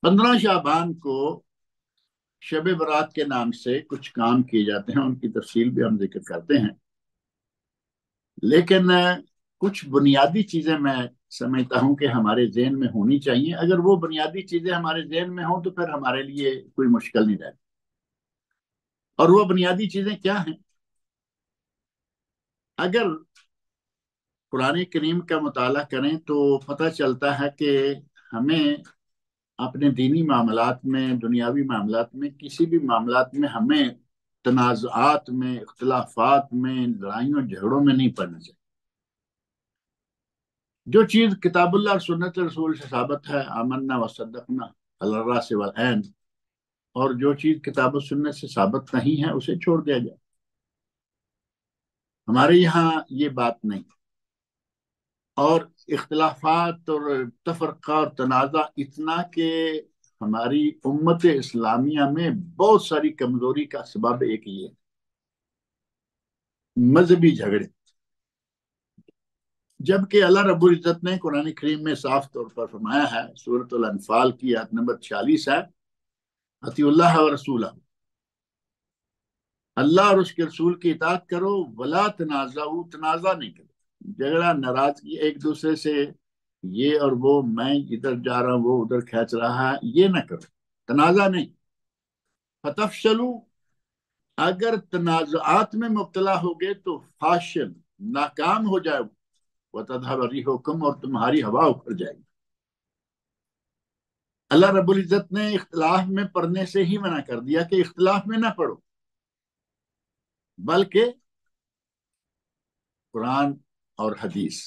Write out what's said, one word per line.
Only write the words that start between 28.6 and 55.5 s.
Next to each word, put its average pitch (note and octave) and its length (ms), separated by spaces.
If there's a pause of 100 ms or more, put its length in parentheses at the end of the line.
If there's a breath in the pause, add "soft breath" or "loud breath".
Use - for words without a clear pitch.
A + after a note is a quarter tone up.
अपने C3 320
दीनी C3+ 320
मामलात A#2+ 640
में, C3 340
दुनियावी A#2+ 460
मामलात A2+ 500
में, C#3 200
किसी D3+ 320
भी E3 120
मामलात B2 560
में C#3+ 140
हमें D3 480 (480)
तनाज़ात B2 840
में, B2+ 320
इख्तिलाफात B2+ 880
में, B2+ 340
लड़ाइयों A#2+ 600
झगड़ों G#2 340
में C#3+ 140
नहीं C3 180
पड़ना F2 260
चाहिए। - 180 (2250)
जो G3+ 180
चीज़ A3 300
किताबुल्लाह F#3 600
और F#3+ 60
सुन्नत E3+ 380
रसूल D#3+ 360
से B2 140
साबित C3+ 400
है, C#3+ 160
आमन्ना C3 540
व A2+ 100
सद्दक़ना A#2+ 640 (280)
अला G#2+ 280
रास A#2+ 240
वल G2+ 260
ऐन, A#2 240 (920)
और C3 180
जो C#3 200
चीज़ D3+ 240
किताब C#3 360
और C#3 80
सुन्नत C#3+ 320
से - 140
साबित B2+ 460
नहीं C#3 220
है, D3+ 160
उसे D#3+ 260
छोड़ E3 260
दिया C#3+ 140
जाए। A2+ 200 (2000)
हमारे C#3 280
यहाँ E3 560
ये C#3+ 180
बात B2 340
नहीं। G2 200 (1500)
और D#3+ 340 (180)